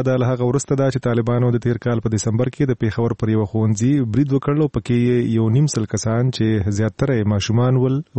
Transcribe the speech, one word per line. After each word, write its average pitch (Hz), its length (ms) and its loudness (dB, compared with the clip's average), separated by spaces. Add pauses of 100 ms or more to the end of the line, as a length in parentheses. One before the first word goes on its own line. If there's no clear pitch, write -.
دا 131 140 2
له 120 80 2
هغه 123 180 0
وروسته 135 320 0
ده 135 140 2
چې 123 140 -4
طالبانو 120 480 0
د 117 100 0
تیر 120 180 0
کال 120 220 -2
په 117 80 -2
دسمبر 113 420 0
کې 143 160 0
د 120 80 -2
پېښور 117 400 0
پر 110 140 -2
یوه 110 180 2
ښوونځي 110 640 0
برید 135 180 0
وکړ 143 320 0
او 147 120 2
پکې 120 260 -2
یې 123 160 2 (160)
یو 113 100 2 (120)
نیم 151 180 4
سل 110 180 -2
کسان 117 440 -2
چې 107 420 0
زیاتره 117 400 -2
یې 104 140 0
ماشومان 120 500 0
ول 131 160 0 (200)